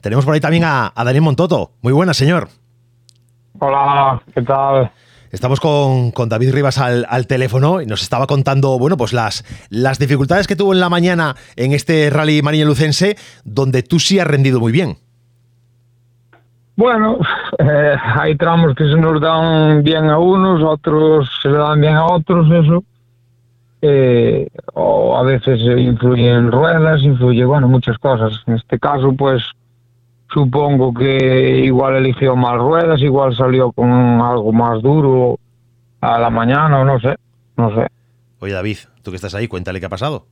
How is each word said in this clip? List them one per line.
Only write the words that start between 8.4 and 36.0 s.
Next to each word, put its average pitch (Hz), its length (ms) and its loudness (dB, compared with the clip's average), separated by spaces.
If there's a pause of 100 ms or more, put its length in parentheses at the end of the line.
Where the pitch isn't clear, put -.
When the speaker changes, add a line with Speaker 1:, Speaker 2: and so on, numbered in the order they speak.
Speaker 1:
bueno, 151 200 0
pues 117 160 -4
las, 113 320 -4 (240)
las 127 280 -2
dificultades 143 480 0
que 196 120 -4
tuvo 196 160 0
en 185 80 2
la 180 80 0
mañana 170 480 0 (180)
en 131 160 -2
este 151 380 0
Rally 151 320 0
Mariña 151 240 0
Lucense, 151 500 0 (300)
donde 127 360 -2
tú 170 160 -2
sí 190 220 0
has 175 80 0
rendido 135 320 2
muy 113 140 0
bien. 143 240 -2 (1800)
Speaker 2:
Bueno, 220 420 0 (420)
eh, 147 380 2
hay 151 380 -2
tramos 165 400 0
que 156 80 -2
se 151 140 2
nos 160 240 2
dan 160 600 2
bien 156 260 2
a 151 100 2
unos, 185 420 2
otros 156 680 2 (120)
se 147 60 -2
le 143 120 2
dan 151 200 0
bien 151 160 2
a 160 120 2
otros, 170 440 0
eso. 170 320 2 (1000)
Eh, 123 680 2 (240)
o 117 420 0
a 127 80 0
veces, 127 380 0
eh, 123 180 2
influyen 120 720 2
ruedas, 156 500 2
influye, 123 440 2
bueno, 131 240 2
muchas 123 280 0
cosas. 113 360 -2 (120)
En 117 100 -2
este 113 220 -6
caso, 139 380 0
pues, 135 260 0 (920)
supongo 135 600 0
que 131 680 2
igual 131 320 2
eligió 131 400 0
mal 123 240 0
ruedas, 160 400 0
igual 135 380 0
salió 127 340 2
con 120 180 0
algo 120 600 2
más 117 300 0
duro 131 580 2 (600)